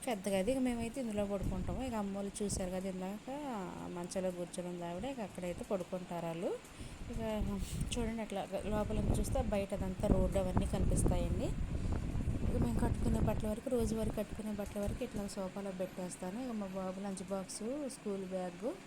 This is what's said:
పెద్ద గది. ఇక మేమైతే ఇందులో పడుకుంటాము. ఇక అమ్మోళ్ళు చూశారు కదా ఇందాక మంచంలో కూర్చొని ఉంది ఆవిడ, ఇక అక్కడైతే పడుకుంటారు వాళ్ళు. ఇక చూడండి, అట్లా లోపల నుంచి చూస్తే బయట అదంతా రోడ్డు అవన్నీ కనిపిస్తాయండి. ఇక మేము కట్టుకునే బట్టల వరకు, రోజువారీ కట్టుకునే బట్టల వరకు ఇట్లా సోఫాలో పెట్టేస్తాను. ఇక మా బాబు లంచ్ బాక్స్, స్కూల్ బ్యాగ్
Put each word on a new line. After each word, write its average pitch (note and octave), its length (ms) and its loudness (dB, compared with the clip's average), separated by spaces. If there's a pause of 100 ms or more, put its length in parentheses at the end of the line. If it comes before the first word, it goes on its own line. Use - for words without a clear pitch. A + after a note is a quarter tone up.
పెద్ద G#3 260 0
గది. F#3+ 220 4
ఇక C4 160 4
మేమైతే A#3 320 -2
ఇందులో G#3 220 0 (100)
పడుకుంటాము. F#3+ 540 0
ఇక A#3+ 160 -2
అమ్మోళ్ళు G3+ 360 -2
చూశారు G3 380 0
కదా F#3 160 -2
ఇందాక F#3 340 -4 (720)
మంచంలో F3+ 400 0
కూర్చొని F3 340 -4
ఉంది F3 160 -6
ఆవిడ, F3+ 260 -4
ఇక B3+ 140 -6
అక్కడైతే F3+ 420 -4
పడుకుంటారు F3+ 600 -2
వాళ్ళు. E3+ 200 -2 (640)
ఇక A3+ 100 -2 (720)
చూడండి, A3+ 320 0
అట్లా G3 160 -2 (320)
లోపల G#3+ 260 2
నుంచి G#3 200 4
చూస్తే G#3+ 200 2 (140)
బయట G3 240 2
అదంతా F#3 360 0
రోడ్డు F#3 280 6
అవన్నీ F#3 320 4
కనిపిస్తాయండి. F3+ 720 4 (1000)
ఇక - 80 4 (100)
మేము A#3 180 2
కట్టుకునే A3+ 460 4
బట్టల G#3+ 220 2
వరకు, G#3+ 240 -2
రోజువారీ A3 440 2
కట్టుకునే G#3+ 400 -4
బట్టల G3+ 260 -4
వరకు G3 220 0
ఇట్లా G#3 160 -4 (120)
సోఫాలో G3 360 -4 (100)
పెట్టేస్తాను. F#3 640 -4
ఇక A#3+ 160 -4
మా G3 60 -4 (100)
బాబు F#3 280 -4
లంచ్ F#3+ 260 -4
బాక్స్, F#3+ 320 -4 (320)
స్కూల్ G3 380 -4
బ్యాగ్ F3+ 340 -2 (200)